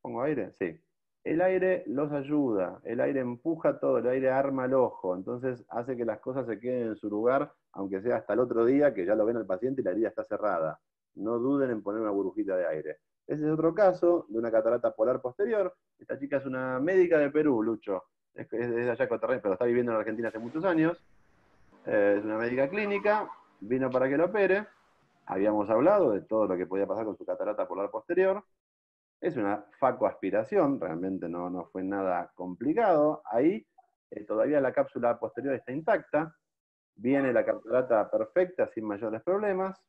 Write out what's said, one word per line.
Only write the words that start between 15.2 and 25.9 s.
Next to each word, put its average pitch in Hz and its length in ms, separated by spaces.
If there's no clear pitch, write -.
posterior. 196 500
Esta 123 180
chica 143 200
es 135 80
una 131 340
médica 170 360
de 143 140
Perú, 147 320
Lucho. 107 400
Es, - 180
es 120 220
de 120 160
allá 117 140
de 120 40
Cotarré, 117 300
pero 98 160
está 123 120
viviendo 120 260
en 110 60
la - 20
Argentina 113 300
hace 110 100
muchos 156 240
años. 170 360
Eh, 101 320
es 104 60
una 110 140
médica 123 300
clínica, 202 640
vino 127 280
para 127 200
que 139 80
lo 160 80
opere. 196 420
Habíamos 104 440
hablado 151 400